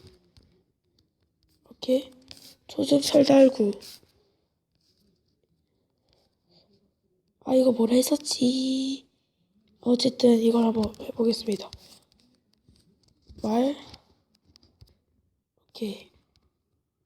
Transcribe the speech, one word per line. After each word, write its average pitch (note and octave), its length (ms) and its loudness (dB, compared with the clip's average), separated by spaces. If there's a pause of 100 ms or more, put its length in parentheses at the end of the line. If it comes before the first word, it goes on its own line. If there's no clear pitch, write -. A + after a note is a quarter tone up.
(1700)
이렇게 - 460 -4 (560)
초중 C#4+ 340 0
철달구. C4+ 680 4 (3750)
아, C4 100 0
이거 C4 160 4
뭐라 A#3 240 0
했었지? C4 1120 -2 (760)
어쨌든 B3 580 2
이걸 A#3 260 2
한번 A3 360 -2
해보겠습니다. A3+ 680 -6 (1700)
말. A#3+ 340 -2 (2000)
이렇게. - 380 -12 (960)